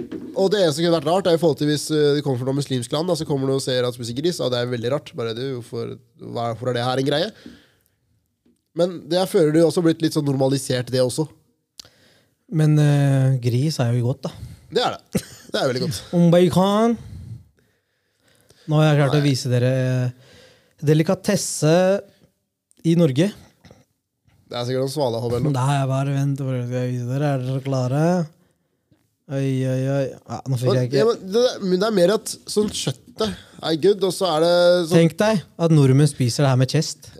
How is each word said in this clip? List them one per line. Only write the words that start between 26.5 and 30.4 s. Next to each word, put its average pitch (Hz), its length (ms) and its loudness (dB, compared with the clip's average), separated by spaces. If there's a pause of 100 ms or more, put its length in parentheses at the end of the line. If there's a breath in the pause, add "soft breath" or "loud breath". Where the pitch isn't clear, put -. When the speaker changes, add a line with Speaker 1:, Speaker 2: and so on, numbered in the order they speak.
Speaker 2:
skal 123 240 -6
jeg 123 140 -4
vise 123 160 -6
dere? 143 260 -2
Er 127 100 -4
dere 131 180 -4
klare? 135 400 -2 (1300)
Oi, 135 160 -2 (160)
oi, 131 240 -2
oi. 139 240 -2
Ja, - 320 -12